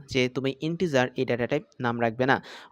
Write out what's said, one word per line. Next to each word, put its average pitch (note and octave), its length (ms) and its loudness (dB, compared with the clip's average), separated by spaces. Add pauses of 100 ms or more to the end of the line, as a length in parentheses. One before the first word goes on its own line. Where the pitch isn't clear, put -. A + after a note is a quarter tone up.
যে B2+ 200 2
তুমি C3+ 320 -4
ইন্টিজার D3+ 560 0
এই C3 80 0
ডেটা A#2+ 220 0
টাইপ C#3+ 160 -2 (180)
নাম A#2+ 200 -2
রাখবে A#2 260 0
না, B2+ 160 4 (300)